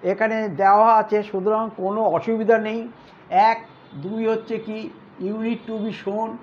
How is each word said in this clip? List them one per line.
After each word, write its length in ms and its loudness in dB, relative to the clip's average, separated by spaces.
এখানে 260 -2
দেওয়া 280 6
আছে, 160 0
সুতরাং 340 0
কোনো 220 -2
অসুবিধা 400 2
নেই। 120 -6
এক, 80 0
দুই 180 -6
হচ্ছে 240 -4
কি, 120 -10
unit 240 -4
to 140 -6
be 80 -4
shown। 260 -4